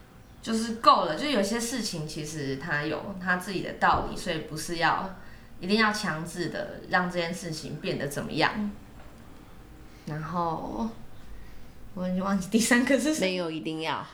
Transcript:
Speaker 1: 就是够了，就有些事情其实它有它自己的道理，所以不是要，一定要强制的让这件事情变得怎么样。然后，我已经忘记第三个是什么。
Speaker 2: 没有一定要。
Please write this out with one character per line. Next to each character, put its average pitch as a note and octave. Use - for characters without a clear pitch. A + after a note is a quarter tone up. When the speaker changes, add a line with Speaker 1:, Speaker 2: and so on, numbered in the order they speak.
Speaker 1:
就 A3+
是 A3+
够 A#3
了， D#3
就 D4
有 A3+
些 G#3+
事 A#3
情 D#3
其 D3+
实 C#3+
它 D3
有 D#3
它 F3+
自 F#3+
己 F3
的 -
道 -
理， -
所 F3+
以 D#3+
不 D3+
是 E3
要， E3
一 F3+
定 G#3
要 G#3+
强 E3
制 E3+
的 -
让 F3+
这 F3
件 E3+
事 F3+
情 D3+
变 C#3
得 C#3+
怎 C3+
么 -
样。 G3+
然 D3+
后， E3+
我 F3+
已 F3+
经 F#3
忘 G3
记 F#3
第 A3
三 A#3+
个 C4+
是 D4
什 C4+
么。 F#3+
Speaker 2:
没 F#3
有 F3
一 D#3+
定 D#3+
要。 C#3